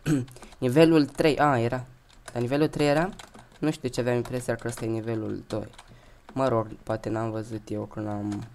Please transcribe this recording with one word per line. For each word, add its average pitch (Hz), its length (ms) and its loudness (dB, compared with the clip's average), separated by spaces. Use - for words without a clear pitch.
<clears throat> - 0 -
Nivelul 151 480 6
trei, 156 340 2
ah, 139 220 4
era. 123 240 -2
La 120 60 -4
nivelul 139 280 2
trei 147 200 0
era? 160 220 2
Nu 151 100 2
știu - 100 -8
de 127 120 -4
ce - 60 -4
aveam 123 160 0
impresia 120 400 -4
că 117 120 -8
ăsta 117 180 -6
e - 20 -2
nivelul 110 600 -4
doi. 110 200 -6
Mă 135 140 0
rog, 113 200 2
poate 110 260 -4
n-am 113 220 -2
văzut 110 380 -8
eu 104 160 -6
când 107 220 -8
am 104 360 -6